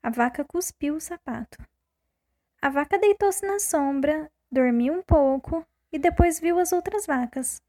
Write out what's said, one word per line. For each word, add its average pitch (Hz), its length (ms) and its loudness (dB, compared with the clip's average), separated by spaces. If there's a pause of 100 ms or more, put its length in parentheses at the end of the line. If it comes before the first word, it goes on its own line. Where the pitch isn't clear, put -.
A 240 80 -6
vaca 247 340 -2
cuspiu 294 520 -4
o 320 60 -8
sapato. - 560 -12 (1000)
A 277 100 0
vaca 285 280 0
deitou-se 403 480 2
na 403 140 -2
sombra, 294 720 -2 (200)
dormiu 254 420 2
um 370 100 -4
pouco 285 600 2 (280)
e 311 80 -6
depois 339 400 2
viu 339 200 0
as 349 120 0
outras 392 340 -2
vacas. 262 640 -4